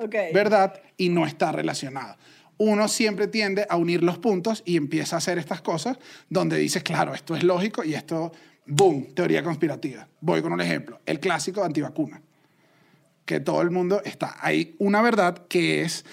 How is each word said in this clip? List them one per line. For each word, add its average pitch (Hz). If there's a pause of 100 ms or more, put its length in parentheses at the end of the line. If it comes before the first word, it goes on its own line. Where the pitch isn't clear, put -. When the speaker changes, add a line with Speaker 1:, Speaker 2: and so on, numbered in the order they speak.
Speaker 1:
Ok. 214 (180)
Speaker 2:
verdad, 196 (160)
y 180
no 170
está 151
relacionado. 139 (400)
Uno 214
siempre 208
tiende 202
a 170
unir 170
los 175
puntos 214
y 175
empieza 151
a 160
hacer 175
estas 165
cosas 190 (320)
donde 156
dices, 151
"Claro, 151
esto 160
es 139
lógico 185
y 156
esto, 165 (340)
boom, 147
teoría 160
conspirativa". 151 (140)
Voy 170
con 165
un 175
ejemplo, 170
el 151
clásico 180
antivacuna, 151 (1040)
que 151
todo 156
el 170
mundo 180
está. -
Hay 160
una 202
verdad 202
que 160
es -